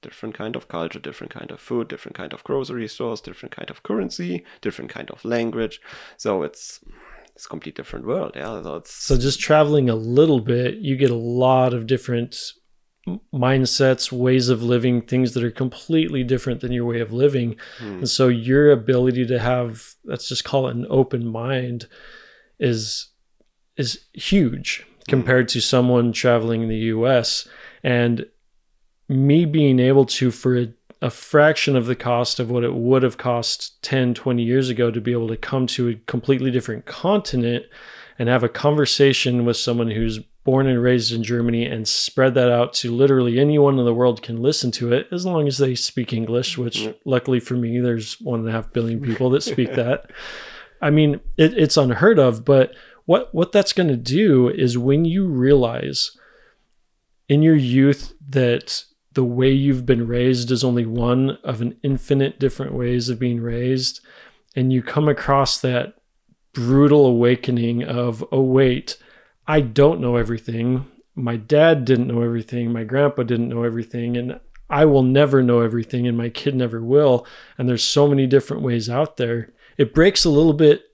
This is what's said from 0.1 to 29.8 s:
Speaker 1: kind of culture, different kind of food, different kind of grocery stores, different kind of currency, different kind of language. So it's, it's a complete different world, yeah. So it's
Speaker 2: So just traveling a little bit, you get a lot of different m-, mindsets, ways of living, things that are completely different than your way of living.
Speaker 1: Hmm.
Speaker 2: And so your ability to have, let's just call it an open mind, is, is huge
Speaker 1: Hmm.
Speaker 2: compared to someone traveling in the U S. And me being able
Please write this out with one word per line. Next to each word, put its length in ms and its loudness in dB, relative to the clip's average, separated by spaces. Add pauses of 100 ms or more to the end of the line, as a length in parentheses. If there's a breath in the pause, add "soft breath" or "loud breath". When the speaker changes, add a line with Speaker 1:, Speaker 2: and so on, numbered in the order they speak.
Speaker 1:
kind 220 -10
of 140 -12
culture, 280 -8
different 360 -16
kind 180 -16
of 80 -18
food, 300 -8
different 260 -16
kind 160 -14
of 140 -18
grocery 420 -6
stores, 320 -10
different 340 -18
kind 160 -16
of 140 -20
currency, 640 -8 (160 loud breath)
different 280 -10
kind 220 -16
of 140 -18
language. 560 -6 (340 loud breath)
So 280 -4
it's, 360 -14 (560 loud breath)
it's 100 -20
a 40 -20
complete 260 -14
different 300 -14
world, 280 -6
yeah. 300 -12
So 140 -12
it's 160 -18
Speaker 2:
So 240 -2
just 240 -2
traveling 480 2
a 60 0
little 440 2
bit, 360 -4
you 200 -4
get 160 2
a 40 -4
lot 580 2
of 120 -6
different 480 -4 (720)
m-, 140 -10 (140)
mindsets, 760 0
ways 380 0
of 160 0
living, 380 0
things 320 -2
that 100 -2
are 80 -4
completely 720 -4
different 380 -4
than 100 -6
your 140 -2
way 160 -4
of 100 -6
living. 460 0 (220 loud breath)
Speaker 1:
Hmm. 180 -12
Speaker 2:
And 120 -4
so 200 2
your 420 4
ability 540 2
to 120 -2
have, 580 -4 (100)
let's 240 -10
just 160 -8
call 240 -2
it 80 -8
an 120 -8
open 380 -2
mind, 640 -6 (680 loud breath)
is, 520 -4 (680)
is 380 -8
huge 720 -2 (220)
Speaker 1:
Hmm. 20 -18
Speaker 2:
compared 400 2
to 100 -4
someone 540 2
traveling 500 0
in 60 -4
the 80 -4
U 280 -2
S. 440 -2 (340 loud breath)
And 440 0 (840)
me 320 4
being 360 2
able 260 6